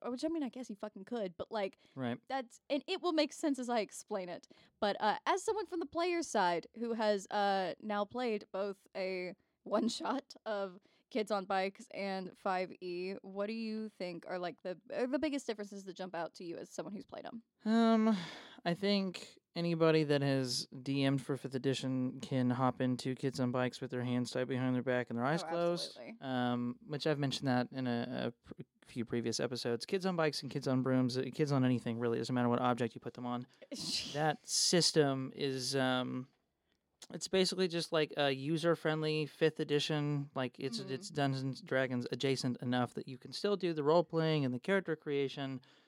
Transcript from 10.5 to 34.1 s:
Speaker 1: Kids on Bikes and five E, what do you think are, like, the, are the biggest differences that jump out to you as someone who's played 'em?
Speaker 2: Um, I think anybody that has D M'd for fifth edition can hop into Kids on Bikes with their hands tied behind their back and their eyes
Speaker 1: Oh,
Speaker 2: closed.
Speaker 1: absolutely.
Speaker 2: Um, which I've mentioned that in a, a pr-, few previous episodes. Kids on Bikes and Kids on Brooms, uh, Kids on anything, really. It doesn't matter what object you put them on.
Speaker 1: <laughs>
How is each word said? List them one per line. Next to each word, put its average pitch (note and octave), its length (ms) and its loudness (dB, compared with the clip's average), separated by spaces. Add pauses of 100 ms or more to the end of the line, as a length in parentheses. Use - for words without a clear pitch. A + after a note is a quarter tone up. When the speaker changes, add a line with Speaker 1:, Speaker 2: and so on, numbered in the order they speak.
Speaker 1:
Kids G#3+ 200 -2
on G3 140 0
Bikes G3 480 0
and F#3+ 440 -4
five F#3 340 -2 (100)
E, F3+ 400 -6
what G3 260 -6
do A3 60 -6
you A3 440 -6
think F3 300 -8
are, F3+ 120 -6
like, F3 240 -6
the, F3+ 140 -6 (180)
are B3 120 0
the C4+ 120 0
biggest C#4+ 280 -2
differences G3+ 380 -8
that F#3 100 -10
jump F#3 180 -10
out E3+ 220 -4
to - 80 -12
you E3+ 140 -8
as - 120 -12
someone F#3 240 -8
who's G3+ 120 -10
played - 200 -12
'em? A3+ 160 -12 (300)
Speaker 2:
Um, A3+ 460 6 (480)
I E3+ 80 2
think G3 540 0 (280)
anybody E3 480 6
that C#3+ 180 4
has C3+ 460 2 (160)
D C#3 220 2
M'd C#3 160 4
for C#3 160 -2
fifth C3+ 180 -6
edition C3 640 0
can B2+ 280 2
hop B2+ 320 2
into B2+ 340 0
Kids C3+ 240 -2
on B2 120 2
Bikes B2+ 280 0
with C3 120 -8
their B2 120 -2
hands B2 280 0
tied B2+ 180 0
behind B2+ 260 0
their B2 80 0
back B2 260 0
and A#2 80 -4
their A#2+ 80 0
eyes D#3+ 180 2
Speaker 1:
Oh, D#3 40 -8
Speaker 2:
closed. E3+ 500 0
Speaker 1:
absolutely. A#2 240 -14
Speaker 2:
Um, B2 540 0 (120)
which D3+ 200 -2
I've D3 120 2
mentioned C#3+ 280 0
that B2 240 2
in C3 160 -4
a, B2 400 -2
a A#2+ 40 -4 (220)
pr-, - 100 -12 (240)
few A#2 180 -4
previous A#2+ 340 -2
episodes. A#2+ 460 -2
Kids F#3 200 -2
on F#3 120 0
Bikes D#3 240 2
and C#3 100 -8
Kids C#3 160 -4
on C3 140 4
Brooms, B2+ 360 4
uh, C3 60 0 (100)
Kids D3 200 2
on C3 100 4
anything, A#2+ 340 2
really. A#2 200 0
It B2 40 0
doesn't B2 140 -2
matter B2 140 4
what A#2+ 100 4
object B2 360 2
you - 40 -12
put - 140 -12
them B2+ 120 -10
on. B2 220 -6 (240)
Speaker 1:
<laughs> - 420 -6